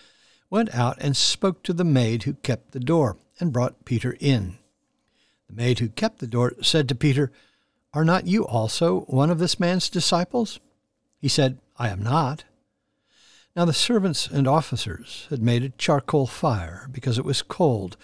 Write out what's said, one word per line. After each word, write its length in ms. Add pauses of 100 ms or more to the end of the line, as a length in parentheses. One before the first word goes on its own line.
(500)
went 260
out 240
and 160
spoke 480
to 80
the 140
maid 380
who 100
kept 400
the 80
door, 340 (240)
and 140
brought 320
Peter 340
in. 380 (880)
The 80
maid 240
who 80
kept 320
the 80
door 340
said 280
to 60
Peter, 360 (600)
"Are 100
not 240
you 180
also 600
one 240
of 100
this 180
man's 320
disciples?" 680 (580)
He 120
said, 300 (180)
"I 100
am 160
not." 400 (1120)
Now 60
the 80
servants 560
and 220
officers 800
had 120
made 220
a 60
charcoal 580
fire, 640
because 260
it 60
was 180
cold, 640